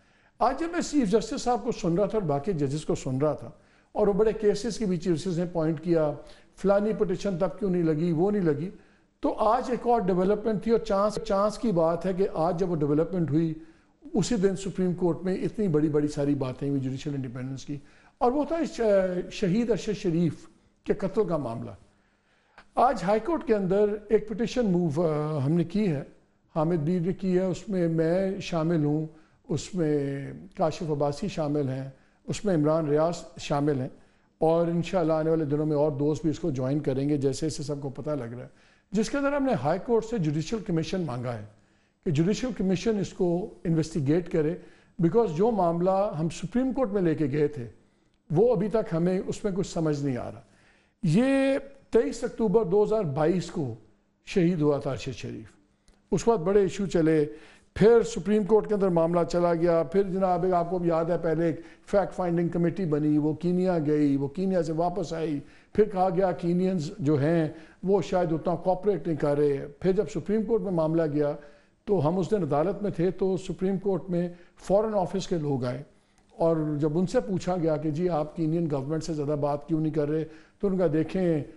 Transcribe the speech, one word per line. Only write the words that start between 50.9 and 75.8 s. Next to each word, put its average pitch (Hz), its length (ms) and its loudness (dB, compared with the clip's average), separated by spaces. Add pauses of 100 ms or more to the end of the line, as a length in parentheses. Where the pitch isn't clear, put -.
ये 269 540 4 (340)
तेईस 262 320 2
अक्टूबर 226 400 2
दो 202 200 4
हज़ार 214 180 2
बाईस 160 480 0
को 127 320 -6 (440)
शहीद 175 340 2
हुआ 147 200 2
था 147 100 -4
अरशद 123 220 -8
शरीफ, 117 400 -12 (600)
उसके 208 180 2
बाद 220 100 4
बड़े 196 240 4
इशू 196 220 -2
चले, 160 380 4 (520)
फिर 226 260 8
सुप्रीम 202 420 0
कोर्ट 214 240 4
के 214 60 0
अंदर 196 140 2
मामला 170 360 2
चला 175 300 2
गया, 165 280 4
फिर 196 260 0
जनाब 180 360 0
एक 185 80 2
आपको 175 320 0
याद 165 260 0
है 170 80 0
पहले 165 300 0
एक - 140 -2 (240)
फैक्ट 196 260 0
फाइंडिंग 170 380 0
कमेटी 170 360 0
बनी, 151 320 2
वो 151 160 0
कीनिया 180 440 0
गई, 147 380 2
वो 139 120 -2
कीनिया 185 340 -2
से 156 100 -4
वापस 170 400 -2
आई, 160 300 -4 (340)
फिर 208 120 6
कहा 185 220 0
गया 180 220 2
कीनियंस 180 680 0
जो 151 160 2
हैं 156 380 2 (300)
वो 190 180 2
शायद 180 300 0
उतना 165 220 -2
कोऑपरेट 180 520 0
नहीं 165 100 -2
कर 143 220 0
रहे। 143 200 2
फिर 165 380 -2
जब 208 100 0
सुप्रीम 202 380 -2
कोर्ट 214 180 0
में 196 80 -4
मामला 160 360 2
गया 147 320 -2 (480)
तो 202 120 2
हम 165 200 2
उस 175 120 -2
दिन 208 120 0
अदालत 156 400 0
में 202 100 -2
थे, 175 180 0
तो 190 260 0
सुप्रीम 185 420 -4
कोर्ट 190 320 -2
में 175 260 -2 (200)
फॉरेन 214 380 0
ऑफिस 190 320 -2
के 175 120 -2
लोग 139 260 -2
आए 131 200 -6 (540)